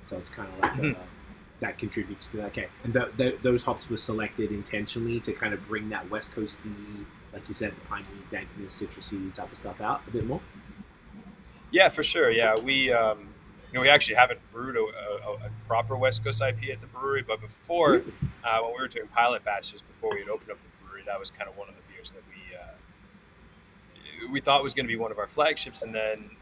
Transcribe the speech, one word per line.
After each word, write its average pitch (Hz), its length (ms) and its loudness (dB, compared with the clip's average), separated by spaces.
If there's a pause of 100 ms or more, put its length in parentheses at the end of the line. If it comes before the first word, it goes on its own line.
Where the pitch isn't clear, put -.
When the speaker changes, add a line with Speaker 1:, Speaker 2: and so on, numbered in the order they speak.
Speaker 1:
So - 140 -10
it's - 120 -10
kinda 98 220 -10 (100)
like, - 100 2
Speaker 2:
Mm-hmm. 135 280 -2
Speaker 1:
uh, - 60 -14 (540)
that 104 180 -6
contributes 104 500 -6
to 110 100 -8
that. 104 100 -6
Okay. 98 220 -8 (140)
And 117 100 -2
th-, - 240 4
th-, 131 240 2
those 123 220 4
hops - 260 -2
were 113 80 -2
selected 107 540 -2
intentionally 107 680 -4
to 110 140 -4
kind 107 200 -2
of 98 140 -8
bring 107 220 -4
that 92 200 -8
West 104 240 -6
Coasty, 104 720 -8 (280)
like 101 140 -14
you 107 60 -8
said, 104 220 -4
the - 60 -18
piney, 196 240 -8 (260)
dankness, 190 500 -10
citrusy 95 500 -8
type - 200 -10
of - 60 -12
stuff 95 220 -10
out 110 280 -2
a 101 40 -12
bit 110 140 -2
more? 139 160 -4 (1300)
Speaker 2:
Yeah, 185 200 8
for 151 140 0
sure. 139 280 4
Yeah, 113 260 6
we, 131 340 4
um, 113 280 4 (520)
you - 40 -6
know, 127 60 2
we 131 80 8
actually 143 260 8
haven't 123 240 8 (120)
brewed 123 240 -6
a, 113 60 4
a, 104 520 -4 (120)
a 107 40 -6 (180)
proper 117 280 2
West 127 280 4
Coast 139 180 0
I 131 100 2
P 120 180 -4
A 135 40 -6
at 113 80 -10
the - 60 -16
brewery, 135 380 -2
but 110 140 -2
before, 151 520 4
Speaker 1:
Really? 370 200 4 (320)
Speaker 2:
uh, 113 180 4
when 117 120 -2
we 123 60 -8
were 131 100 -2
doing 107 180 -8
pilot 120 380 4
batches, 101 360 -4
before - 320 -4
we 101 60 -4
had 95 100 -10
opened 107 220 -6
up 98 60 -12
the - 280 -20
brewery, 101 200 -18
that 101 140 -2
was 98 120 -4
kind 101 180 -6
of 95 60 -16
one 98 140 -12
of 98 60 -20
the - 60 -20 (120)
beers - 180 -14
that - 160 -18
we, - 300 -18
uh, - 1700 -18
we 139 100 2
thought 139 220 6
was 135 100 -2
gonna 127 160 0
be 113 80 0
one 110 140 -2
of 104 80 -6
our 101 80 -2
flagships, 147 560 2
and 113 120 -8
then 107 360 -4 (100)